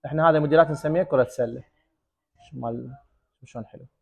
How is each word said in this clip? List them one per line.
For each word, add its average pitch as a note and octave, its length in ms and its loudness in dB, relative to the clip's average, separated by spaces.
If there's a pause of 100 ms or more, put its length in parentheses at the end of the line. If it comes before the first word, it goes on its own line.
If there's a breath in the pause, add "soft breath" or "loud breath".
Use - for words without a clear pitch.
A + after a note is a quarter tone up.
احنا D#3 240 2
هذه D#3 100 4
موديلات D#3 300 4
نسميها D#3 340 -2
كرة C3+ 200 2
سلة. A#2+ 400 -6 (760)
شوف C3+ 200 -18
مال، B2 360 -10 (440)
شوف B2+ 100 -20
شلون A#2 160 -14
حلو. - 200 -20 (160)